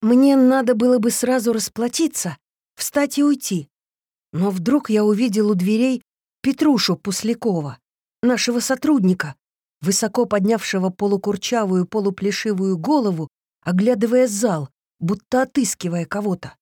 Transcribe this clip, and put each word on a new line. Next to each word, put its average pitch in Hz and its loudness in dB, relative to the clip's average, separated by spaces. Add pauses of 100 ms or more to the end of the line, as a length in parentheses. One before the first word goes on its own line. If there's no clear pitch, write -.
Мне 262 4
надо 254 4
было 247 2
бы 226 0
сразу 240 -2
расплатиться, 226 -4 (380)
встать - -4
и 285 2
уйти. 269 -2 (640)
Но 185 0
вдруг 190 -2
я 214 2
увидел 214 2
у 214 2
дверей 220 0 (400)
Петрушу 269 2
Пуслякова, 196 -4 (440)
нашего 240 2
сотрудника, 220 0 (480)
высоко 214 0
поднявшего 202 0
полукурчавую, 202 -2
полуплешивую 190 -2
голову, 190 -2 (340)
оглядывая 226 2
зал, 196 -2 (300)
будто 214 -2
отыскивая 175 -4
кого-то. 202 -6